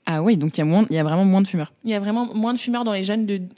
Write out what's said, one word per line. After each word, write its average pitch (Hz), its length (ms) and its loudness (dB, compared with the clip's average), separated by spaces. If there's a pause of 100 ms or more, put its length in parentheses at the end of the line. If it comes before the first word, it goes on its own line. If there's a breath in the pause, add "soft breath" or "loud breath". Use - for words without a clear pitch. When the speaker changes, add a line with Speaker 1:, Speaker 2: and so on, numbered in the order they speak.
Speaker 1:
Ah 160 180 -2
oui, 220 120 4
donc 156 220 -2
il - 20 0
y - 20 0
a 151 40 2
moins, 190 240 4
il 156 60 -2
y 160 40 2
a 156 40 0
vraiment 165 220 2
moins 190 160 4
de 196 60 2
fumeurs. - 240 -4 (140)
Speaker 2:
Il 226 60 -2
y - 20 0
a 208 60 -2
vraiment 220 340 -2
moins 226 200 0
de 247 60 -2
fumeurs 240 240 -4
dans 220 100 0
les 190 100 -2
jeunes 214 220 0
de... 202 160 -4 (160)